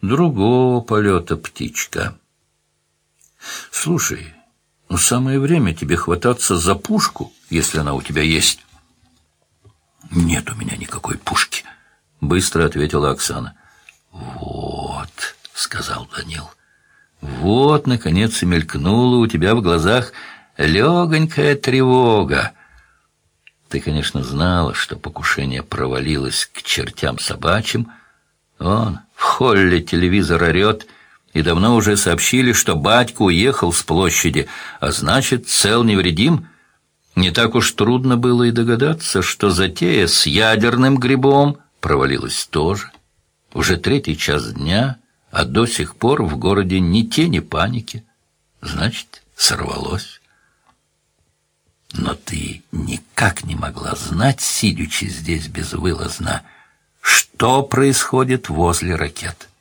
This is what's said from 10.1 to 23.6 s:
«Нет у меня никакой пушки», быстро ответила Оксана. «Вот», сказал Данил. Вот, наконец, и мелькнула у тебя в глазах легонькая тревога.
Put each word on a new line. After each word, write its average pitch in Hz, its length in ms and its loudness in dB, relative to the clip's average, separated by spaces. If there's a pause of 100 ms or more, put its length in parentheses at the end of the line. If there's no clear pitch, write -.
«Нет 85 400 0
у - 40 -10
меня - 220 -8
никакой - 420 -10
пушки», - 460 -4 (560)
быстро 85 440 2
ответила 73 460 0
Оксана. 76 440 -6 (580)
«Вот», - 1200 -10 (200)
сказал - 580 -6
Данил. - 360 -12 (680)
Вот, 107 680 2
наконец, 113 560 0
и 90 40 0
мелькнула 90 720 2
у 117 100 4
тебя 101 280 2
в 117 80 0
глазах 92 500 2 (460)
легонькая 147 1000 2
тревога. 127 960 2 (1160)